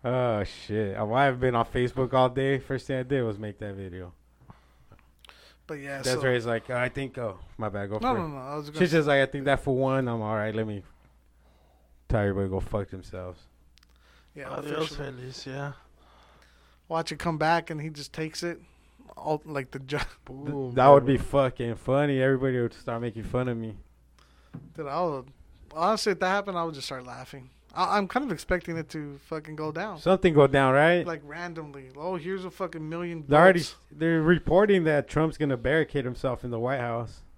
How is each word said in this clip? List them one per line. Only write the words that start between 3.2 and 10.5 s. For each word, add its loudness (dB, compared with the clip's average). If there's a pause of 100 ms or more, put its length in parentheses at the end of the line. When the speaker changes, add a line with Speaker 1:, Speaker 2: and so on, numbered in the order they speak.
Speaker 1:
was -4
make -10
that -10
video. -12 (1500)
Speaker 2:
But -10
yeah, -8
Speaker 1:
That's 0
Speaker 2:
so 0
Speaker 1:
where 2
he's 0
like, -4
"Oh, -4
I 0
think," -8
oh, -8 (180)
my -4
bad, -6
go -4
Speaker 2:
No, 0
Speaker 1:
for -2
Speaker 2:
no, -4
Speaker 1:
it. -6
Speaker 2:
no, -10
I -10
was -8
gonna -10
Speaker 1:
She's 4
Speaker 2:
say 4
Speaker 1:
just 4
like, 6
"I 4
think -6
that 2
for 0
one, 0
I'm -2
all -2
right. -2